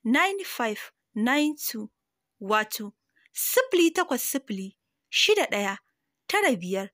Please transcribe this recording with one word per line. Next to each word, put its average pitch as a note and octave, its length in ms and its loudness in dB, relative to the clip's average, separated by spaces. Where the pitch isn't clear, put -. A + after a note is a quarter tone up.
nine F4+ 400 2
five, - 480 -6
nine D4 420 0
two, G#3+ 340 -10
wato, G#3+ 520 -2
sifili F#4 580 2
takwas F4 320 -2
sifili, G3 540 -6
shida G4+ 400 4
ɗaya, G3 280 -2
tara F#4 280 4
biyar F#3+ 380 -4